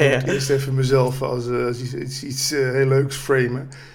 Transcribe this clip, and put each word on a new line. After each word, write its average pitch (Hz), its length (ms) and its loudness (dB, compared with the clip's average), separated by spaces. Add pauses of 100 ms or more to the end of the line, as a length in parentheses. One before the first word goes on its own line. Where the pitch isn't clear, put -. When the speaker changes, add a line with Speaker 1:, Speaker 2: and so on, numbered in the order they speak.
Speaker 1:
ja, 139 80 6
ja. 127 60 2
Speaker 2:
Ik 135 80 -2
noem 139 100 0
eerst 139 140 -2
even 135 240 0
mezelf 135 480 2
als, 123 260 -4
eh, 123 180 0
als 120 160 -4
iets, 131 120 -6
iets, 143 300 -8
iets, 131 280 -6
eh, 135 200 0
heel 135 160 2
leuks 135 280 2
framen. 127 540 0 (260)